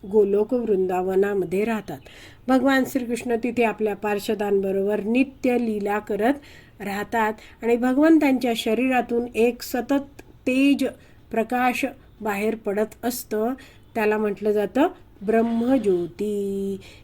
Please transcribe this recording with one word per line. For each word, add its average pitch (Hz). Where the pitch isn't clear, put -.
गोलोक 208
वृंदावनामध्ये 190
राहतात. 214
भगवान 262
श्रीकृष्ण 240
तिथे 240
आपल्या 208
पार्षदांबरोबर 202
नित्य 247
लीला 208
करत 214
राहतात 208
आणि 233
भगवंतांच्या 262
शरीरातून 240
एक 240
सतत 277
तेज 269
प्रकाश 247
बाहेर 214
पडत 214
असतं, 240
त्याला 214
म्हटलं 208
जातं 208
ब्रह्मज्योती. 202